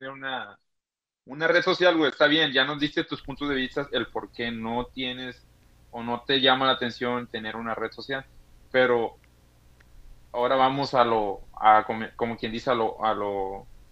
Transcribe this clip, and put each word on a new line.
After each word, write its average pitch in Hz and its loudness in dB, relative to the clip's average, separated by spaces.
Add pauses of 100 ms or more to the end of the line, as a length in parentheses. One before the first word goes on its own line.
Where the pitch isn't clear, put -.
(120)
una, 131 -10 (680)
una 151 -4
red 170 2
social, 175 4
güey? 156 2
Está 151 4
bien, 151 2
ya 135 2
nos 147 -6
diste 151 -2
tus - -10
puntos 139 -10
de 143 -2
vista, 127 -4
el 117 -2
por 110 -8
qué 117 -6
no 117 -6
tienes 127 -10 (540)
o 117 -10
no 120 -4
te 139 2
llama 131 4
la 131 4
atención 123 -4
tener 110 -10
una 113 -6
red 107 -6
social, 135 -10 (460)
pero 123 2 (1160)
ahora 123 2
vamos 135 2
a 123 8
lo, 107 0 (140)
a 107 8
como, 113 -6
como 113 -4
quien 113 -8
dice, 117 -2
a - 4
lo, 113 -2
a 110 2
lo, 101 -6 (240)